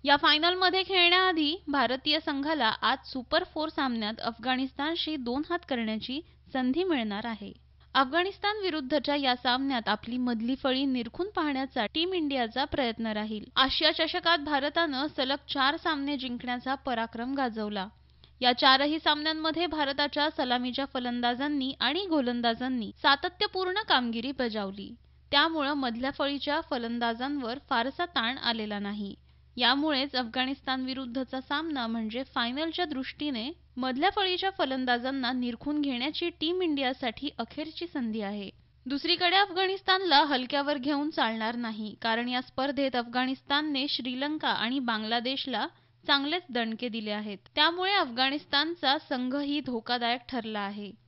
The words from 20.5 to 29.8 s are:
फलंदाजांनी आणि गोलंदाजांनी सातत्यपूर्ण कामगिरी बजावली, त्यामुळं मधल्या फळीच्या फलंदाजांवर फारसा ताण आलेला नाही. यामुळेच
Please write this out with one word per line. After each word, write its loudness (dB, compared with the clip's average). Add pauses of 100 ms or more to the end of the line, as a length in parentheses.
फलंदाजांनी -2
आणि 0
गोलंदाजांनी 0 (100)
सातत्यपूर्ण 2 (140)
कामगिरी 2
बजावली, -4 (360)
त्यामुळं 4
मधल्या -2
फळीच्या -2 (100)
फलंदाजांवर -2 (120)
फारसा 0
ताण -2
आलेला -2
नाही. -6 (440)
यामुळेच 2